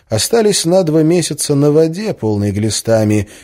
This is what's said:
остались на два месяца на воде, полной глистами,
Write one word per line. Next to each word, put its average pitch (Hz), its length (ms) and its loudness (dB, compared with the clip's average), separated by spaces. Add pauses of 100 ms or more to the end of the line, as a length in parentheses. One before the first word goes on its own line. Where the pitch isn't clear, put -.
остались 208 560 0
на 185 180 2
два 156 220 2
месяца 156 500 0
на 143 160 2
воде, 165 420 0
полной 104 380 -2
глистами, 107 760 -2 (160)